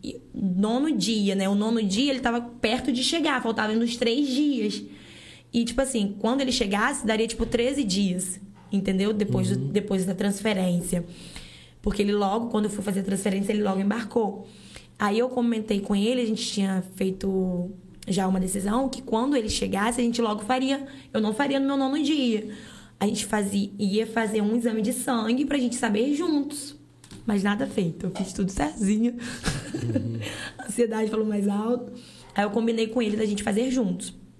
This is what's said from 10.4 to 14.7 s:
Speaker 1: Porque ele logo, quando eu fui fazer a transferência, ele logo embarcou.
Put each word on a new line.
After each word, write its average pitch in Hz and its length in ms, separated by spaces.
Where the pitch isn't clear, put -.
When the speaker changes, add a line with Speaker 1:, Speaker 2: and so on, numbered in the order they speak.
Speaker 1:
Porque 208 200
ele 202 100
logo, 208 380
quando 214 160
eu 208 60
fui 202 120
fazer 196 160
a 196 40
transferência, 196 500
ele 208 100
logo 190 160
embarcou. 208 680